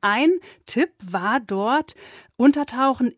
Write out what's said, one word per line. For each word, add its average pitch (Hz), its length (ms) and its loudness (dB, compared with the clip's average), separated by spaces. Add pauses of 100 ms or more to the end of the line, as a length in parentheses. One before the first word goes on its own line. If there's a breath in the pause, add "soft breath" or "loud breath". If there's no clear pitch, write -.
ein 233 300 2 (340 loud breath)
Tipp 311 240 -2 (120)
war 190 380 -4
dort, 220 540 -4 (420 loud breath)
untertauchen 262 840 0